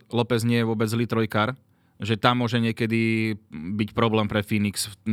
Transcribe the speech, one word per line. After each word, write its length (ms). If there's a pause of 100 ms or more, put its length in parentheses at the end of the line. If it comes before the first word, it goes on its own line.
López 400
nie 160
je 80
vôbec 160
zlý 240
trojkár, 480 (400)
že 160
tam 240
môže 240
niekedy 720 (160)
byť 400
problém 400
pre 100
Phoenix, 460 (260)